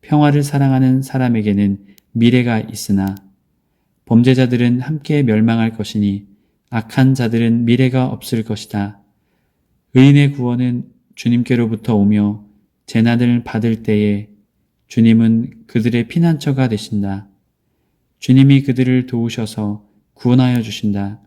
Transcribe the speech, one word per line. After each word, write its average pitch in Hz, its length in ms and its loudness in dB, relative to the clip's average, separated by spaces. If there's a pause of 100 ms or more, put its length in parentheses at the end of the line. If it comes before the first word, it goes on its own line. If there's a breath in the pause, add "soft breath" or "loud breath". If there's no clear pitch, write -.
평화를 147 400 2
사랑하는 135 600 0
사람에게는 107 840 -2 (280 soft breath)
미래가 117 480 2
있으나 98 540 -4 (880)
범죄자들은 123 760 2
함께 147 420 -4
멸망할 113 520 0
것이니 101 540 -4 (420)
악한 127 440 0
자들은 117 520 0
미래가 127 420 0
없을 - 380 -6
것이다. 101 560 -8 (920)
의인의 143 360 6
구원은 123 540 -4 (300)
주님께로부터 117 800 -2
오며 104 500 0 (400)
재난을 120 580 0
받을 113 400 -4
때에 104 460 -2 (580)
주님은 113 800 2
그들의 117 400 -2
피난처가 147 640 0
되신다. 101 580 -6 (920)
주님이 135 440 4
그들을 127 440 0
도우셔서 110 800 -6 (300)
구원하여 123 440 2
주신다. 104 640 -6